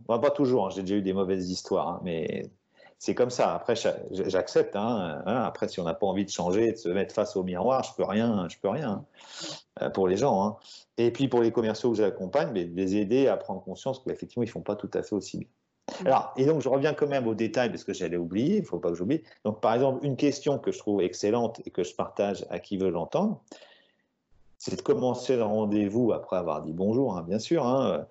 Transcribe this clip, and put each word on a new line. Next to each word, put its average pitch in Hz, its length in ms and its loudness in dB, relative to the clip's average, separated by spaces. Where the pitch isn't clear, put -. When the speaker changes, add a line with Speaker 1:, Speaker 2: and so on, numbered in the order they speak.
Speaker 1:
Enfin, 113 120 2
pas 143 120 4
toujours, 127 340 2
hein, 95 60 -2
j'ai 92 100 -6
déjà 95 140 0
eu 104 80 2
des 95 100 0
mauvaises 92 380 0
histoires, 90 360 -2
hein, 87 160 -6
mais 82 460 -4
C'est - 160 -4
comme 123 160 2
ça. 107 240 0
Après, 110 220 0
cha-, - 220 0
j-, 92 160 -4
j'accepte, 92 480 2
hein. 101 480 -2
Voilà. 117 220 0
Après, 92 220 -4
si - 120 -6
on 90 40 -2
n'a 82 100 -2
pas 98 140 0
envie 95 180 0
de 95 40 -14
changer, 98 420 2
de - 60 -6
se - 120 -6
mettre 95 240 0
face 104 220 0
au 92 80 0
miroir, 92 400 0
je - 120 -10
peux 92 100 0
rien, 104 440 0
je - 80 -14
peux 98 120 -2
rien, 135 220 -2
hein, 85 140 -6
euh, 67 60 0
pour 95 180 2
les 95 100 4
gens, 110 280 4
hein. 104 100 -2
Et 117 140 4
puis, 135 160 0
pour 120 140 4
les 113 100 4
commerciaux 110 400 0
que 110 60 0
j'accompagne, 104 560 0
mais 92 120 0
de 85 100 -8
les 95 200 0
aider 113 320 4
à 101 80 4
prendre 95 260 -8
conscience 131 380 -8
qu'effectivement, - 440 -6
ils 110 60 -4
font - 120 -10
pas 104 160 -2
tout 101 160 -8
à 90 100 0
fait - 100 -6
aussi - 260 -4
bien. - 80 -12
Speaker 2:
Mm. 180 40 2
Speaker 1:
Alors, 123 300 4
et 131 80 4
donc, 151 160 4
je 127 80 0
reviens 139 240 2
quand 147 140 2
même 139 200 0
au 110 80 0
détail 113 340 2
parce 87 140 -8
que - 100 -6
j'allais 87 240 -2
oublier, 104 400 0
il 180 80 -2
faut - 140 -6
pas 87 100 0
que 85 60 0
j'oublie. 92 260 0
Donc, 107 160 -2
par 110 140 4
exemple, 131 320 2
une 135 100 0
question 139 420 0
que 98 140 -2
je - 80 -6
trouve 101 220 2
excellente 107 640 0
et - 60 -10
que 92 120 -2
je - 100 -6
partage 95 560 -2
à 90 100 -6
qui - 180 -8
veut 95 120 2
l'entendre, 143 540 -2
c'est - 200 -6
de - 40 -10
commencer 127 540 2
le 117 80 2
rendez-vous 107 680 2
après - 240 -2
avoir 78 260 -2
dit 78 100 -8
bonjour, 104 440 0
hein, 82 100 -6
bien 101 120 0
sûr, 147 280 2
hein, 123 240 2
euh, 76 200 -2